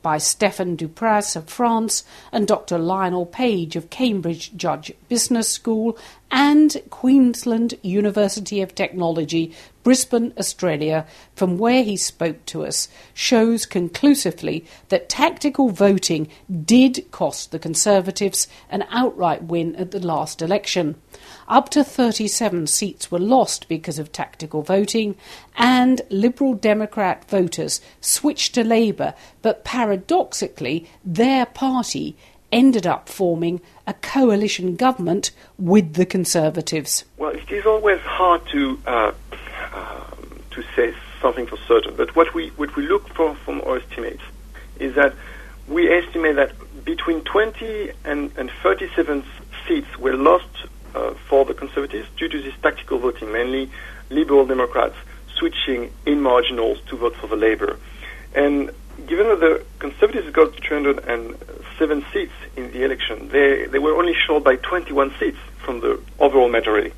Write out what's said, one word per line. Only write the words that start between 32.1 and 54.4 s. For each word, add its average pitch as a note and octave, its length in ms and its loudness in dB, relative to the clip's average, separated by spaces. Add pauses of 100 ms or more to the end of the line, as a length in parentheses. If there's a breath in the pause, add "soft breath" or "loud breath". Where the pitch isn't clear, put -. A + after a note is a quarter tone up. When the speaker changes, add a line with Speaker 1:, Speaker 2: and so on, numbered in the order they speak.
Speaker 1:
ended A#3 340 6
up - 220 -2
forming E3+ 520 -2 (260 soft breath)
a G#3 80 -6
coalition G3+ 840 2
government G3+ 540 0 (280 soft breath)
with F3 360 4
the F3+ 120 2
Conservatives. D#3+ 1000 -2 (120)
Speaker 2:
Well, D3+ 140 -4
it - 200 -10
is G#3 160 -2
always G#3+ 340 4
hard F3 520 2
to, C#3 340 0
uh, A#2 260 2 (600 loud breath)
um, - 680 -14 (100)
to - 120 -12 (140)
say A#2 180 2 (260)
something B2 260 0
for A2 200 -12
certain, - 280 4
but B2 200 -2
what E3 200 4
we, E3 160 -4
what D3 260 -8
we C#3+ 100 -4
look G3 280 -2
for D#3 220 0
from C#3 260 -10
our C3 160 -2
estimates A#2 440 -10 (560 loud breath)
is C3+ 160 -6
that C#3 200 4 (520 loud breath)
we D#3+ 240 2
estimate E3+ 460 0
that C#3 160 2 (320)
between E3 380 -4
twenty A3 680 -2 (140)
and, D3 320 -4
and C3 140 -8 (120)
thirty-seven E3+ 600 -2 (420)
seats D3+ 320 -4
were C3 180 0
lost, D#3+ 300 2 (480)
uh, A#2 180 -6 (160)
for C#3 160 4
the - 80 -4
Conservatives C#3 640 -8
due D#3+ 140 -6
to D3+ 100 -8
this C3+ 220 -12
tactical D3 360 -2
voting, A#2+ 320 -4
mainly C3 400 -4 (380 loud breath)
Liberal C#3 380 4